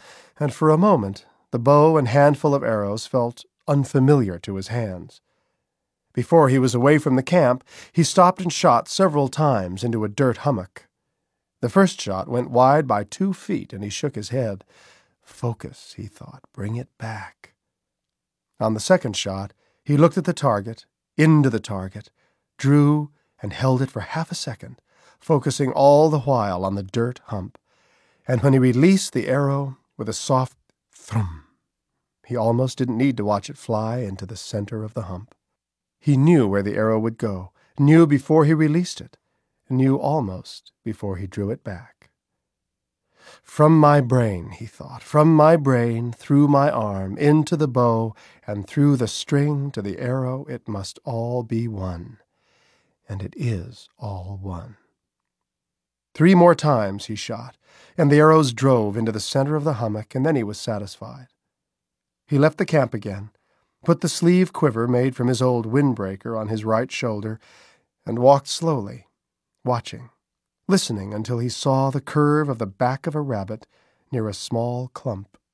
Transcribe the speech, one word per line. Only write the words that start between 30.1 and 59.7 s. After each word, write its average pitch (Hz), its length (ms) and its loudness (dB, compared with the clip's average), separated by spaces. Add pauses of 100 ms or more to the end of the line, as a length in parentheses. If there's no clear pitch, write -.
soft 127 440 -2 (360)
thrum, 87 520 -6 (800)
he 120 120 -8
almost 117 420 0
didn't 123 180 -2
need 127 200 0
to 104 80 -6
watch 101 260 -4
it - 80 -18
fly 113 400 -4
into 98 260 -8
the 101 120 -14
center 107 480 -8
of 107 100 -14
the 113 80 -8
hump. 92 320 -14 (640)
He 143 180 2
knew 143 300 6
where 101 160 0
the 101 140 -4
arrow 110 220 0
would 113 200 -4
go, 95 340 -8 (260)
knew 160 280 6
before 147 380 2
he 160 100 2
released 156 460 -2
it, 123 160 -20 (520)
knew 131 280 2
almost 135 760 -6 (120)
before 104 320 -8
he 95 100 -10
drew 101 240 -6
it 123 140 -10
back. - 460 -16 (1300)
"From 156 380 4
my 147 200 6
brain," 117 500 0
he - 160 -16
thought, 127 360 -18
"from 151 320 4
my 156 220 6
brain, 120 560 0
through 143 340 2
my 143 240 4
arm, 101 460 -6
into 151 400 2
the 151 120 0
bow, 117 460 0 (320)
and 101 200 -8
through 143 300 2
the 120 120 -2
string 143 640 -2
to - 100 -10
the 196 160 -8
arrow, 131 460 -6
it 123 240 -14
must 98 360 -10
all 120 380 -6
be 117 240 -6
one. 95 520 -10 (920)
And 98 140 -10
it - 140 -14
is 117 520 -8 (100)
all 95 440 -12
one." 92 340 -12 (1400)
Three 175 220 6
more 175 200 8
times 107 520 -2
he 107 100 -10
shot, 117 400 -12 (400)
and 147 140 4
the 147 100 6
arrows 156 320 6
drove 113 440 2
into 113 160 -2
the 107 80 -6
center 143 360 -2
of 143 80 -4
the 151 100 -2